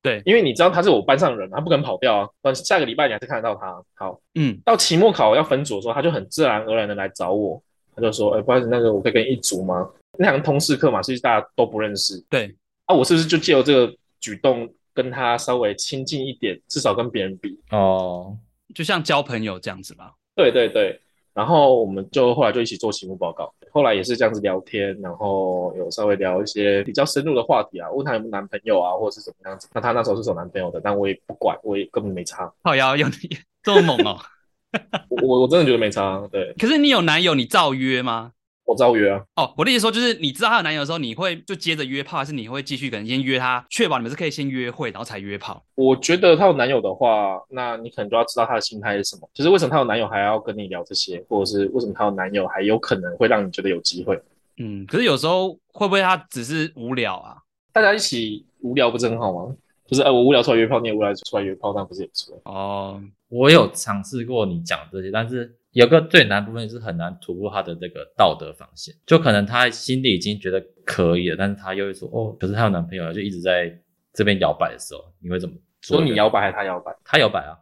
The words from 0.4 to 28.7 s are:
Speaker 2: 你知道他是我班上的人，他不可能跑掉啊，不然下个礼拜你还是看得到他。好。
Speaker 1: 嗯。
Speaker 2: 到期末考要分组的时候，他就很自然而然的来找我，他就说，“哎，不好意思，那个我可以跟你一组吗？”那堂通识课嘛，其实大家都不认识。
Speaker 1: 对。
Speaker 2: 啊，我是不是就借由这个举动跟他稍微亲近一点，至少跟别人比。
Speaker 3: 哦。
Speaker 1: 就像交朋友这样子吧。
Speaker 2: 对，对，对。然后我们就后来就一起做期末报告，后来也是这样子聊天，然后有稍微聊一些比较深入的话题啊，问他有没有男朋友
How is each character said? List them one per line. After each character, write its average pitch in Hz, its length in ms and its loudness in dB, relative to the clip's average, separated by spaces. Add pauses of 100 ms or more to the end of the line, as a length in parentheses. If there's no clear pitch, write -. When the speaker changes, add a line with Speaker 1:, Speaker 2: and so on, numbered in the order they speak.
Speaker 2:
你 147 120 0
知 170 80 0
道 180 80 8
他 175 140 2
是 202 60 4
我 117 120 6
班 135 160 4
上 156 140 2
的 113 60 -6
人， 95 120 -8
他 101 120 -6
不 170 80 -6
可 151 80 4
能 147 40 0
跑 107 180 -4
掉 117 180 2
啊， 101 100 0 (140)
不 139 80 2
然 131 40 0
下 - 240 0
个 151 80 2
礼 117 80 -6
拜 143 140 0
你 113 60 -2
还 104 60 -6
是 123 60 -10
看 123 120 -6
得 110 40 -4
到 110 140 -2
他。 92 260 -12 (140)
好。 95 240 -10 (160)
Speaker 1:
嗯。 131 300 -2
Speaker 2:
到 - 100 6
期 - 220 2
末 214 120 8
考 113 240 4
要 147 80 6
分 143 220 0
组 120 140 -6
的 98 40 -6
时 113 60 -8
候， 117 60 -4
他 139 80 -2
就 165 100 2
很 101 180 -6
自 156 140 -2
然 110 220 2
而 113 100 -2
然 110 100 0
的 104 100 -6
来 98 200 -6
找 87 160 -4
我， 101 320 -2 (320)
他 110 60 -6
就 110 100 2
说 104 240 0
，“哎， 107 60 0
不 123 100 0
好 123 60 4
意 127 40 4
思， 117 60 -4
那 120 140 0
个 113 100 4
我 98 100 0
可 117 60 0
以 110 60 0
跟 113 100 4
你 131 60 -2
一 127 80 0
组 92 260 -4
吗？” 92 260 -4 (300)
那 190 80 4
堂 143 160 2
通 143 160 2
识 135 160 2
课 135 160 2
嘛， 98 100 0
其 127 140 -4
实 120 60 -8
大 117 180 2
家 - 160 -6
都 120 100 4
不 107 140 -8
认 104 160 -4
识。 92 340 -6
Speaker 1:
对。 107 240 -2 (340)
Speaker 2:
啊， 190 60 4
我 131 120 6
是 175 80 4
不 165 80 6
是 160 40 0
就 160 120 2
借 156 160 2
由 135 100 6
这 143 100 4
个 123 220 4 (240)
举 104 160 -10
动 117 340 0 (240)
跟 127 180 -2
他 123 260 0
稍 123 200 -2
微 107 180 0
亲 135 300 -8
近 135 200 -6
一 135 80 -10
点， 98 340 -6
至 - 120 -6
少 107 140 0
跟 117 160 -2
别 113 140 -4
人 95 140 -8
比。 95 220 -12 (100)
Speaker 3:
哦。 95 680 0 (360)
Speaker 1:
就 - 100 -8
像 175 200 -2
交 147 180 2
朋 117 220 -6
友 95 160 -8
这 104 100 -10
样 95 140 -14
子 - 120 -20
吧。 92 180 -20 (220)
Speaker 2:
对， 139 160 6
对， 120 180 2
对。 - 300 0 (340)
然 104 120 -2
后 143 340 6
我 110 60 2
们 95 260 -6
就 123 240 4
后 139 80 2
来 107 80 4
就 117 100 0
一 117 40 0
起 110 100 -8
做 107 160 -4
期 95 160 -10
末 95 80 -12
报 87 160 -4
告， - 220 -12 (180)
后 147 120 2
来 113 100 4
也 95 100 0
是 117 140 -2
这 120 80 2
样 110 80 2
子 104 80 -6
聊 95 200 -2
天， 101 400 -6
然 90 140 -10
后 92 640 -2
有 90 120 -6
稍 107 160 -4
微 104 120 4
聊 92 260 0
一 - 20 -4
些 101 380 0
比 - 80 -6
较 139 140 2
深 139 180 -2
入 156 100 -2
的 120 80 2
话 113 220 2
题 90 160 -10
啊， 82 120 -10
问 139 140 -4
他 147 80 -4
有 113 60 -2
没 110 60 -8
有 113 60 -10
男 101 160 -6
朋 101 160 -10
友 104 180 2